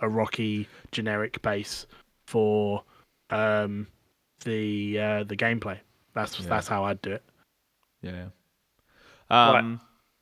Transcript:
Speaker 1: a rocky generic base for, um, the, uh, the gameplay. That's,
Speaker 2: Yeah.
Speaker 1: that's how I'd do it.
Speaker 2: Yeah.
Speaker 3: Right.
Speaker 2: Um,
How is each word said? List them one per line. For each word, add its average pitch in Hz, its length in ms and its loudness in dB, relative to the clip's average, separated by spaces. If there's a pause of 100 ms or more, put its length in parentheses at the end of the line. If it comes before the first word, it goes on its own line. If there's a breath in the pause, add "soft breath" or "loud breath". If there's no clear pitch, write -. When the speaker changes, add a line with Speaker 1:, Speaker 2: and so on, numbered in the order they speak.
Speaker 1:
a 113 80 0
rocky 107 580 -2 (240 loud breath)
generic 107 520 -4
base 104 420 -4 (400 loud breath)
for, 107 580 2 (460 soft breath)
um, 107 560 0 (600)
the, 104 540 -2
uh, 107 260 0
the 104 100 -8
gameplay. 110 420 -2 (360)
That's, 107 260 -6
Speaker 2:
Yeah. 92 80 -8
Speaker 1:
that's - 200 -2
how 101 180 -2
I'd 98 160 -2
do 98 100 -8
it. - 120 -8 (800)
Speaker 2:
Yeah. 90 260 -10 (1000 soft breath)
Speaker 3:
Right. 120 300 8
Speaker 2:
Um, 117 220 -4 (400)